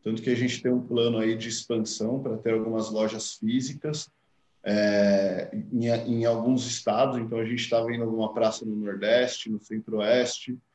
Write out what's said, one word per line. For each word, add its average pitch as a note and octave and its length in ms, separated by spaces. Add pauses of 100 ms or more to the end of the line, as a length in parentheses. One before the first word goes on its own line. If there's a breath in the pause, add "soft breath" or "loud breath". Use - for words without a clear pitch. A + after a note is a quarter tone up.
Tanto A2 180
que - 80
a B2 60
gente A#2+ 260
tem B2+ 100
um B2 140
plano A#2 320
aí A2 180
de A2+ 140
expansão A2+ 720
pra A2+ 160
ter A2+ 160
algumas A2 380
lojas G#2+ 420
físicas, C3 760 (540)
é, G2+ 840 (220)
em, A#2 160
em A#2 380
alguns A#2 420
estados. B2 500
Então, A2+ 220
a A2+ 60
gente A#2 220
tá A#2 160
vendo A#2+ 200
alguma A2 280
praça A2+ 320
no A2 120
Nordeste, G#2+ 760
no G#2+ 100
Centro-Oeste A2 960 (200)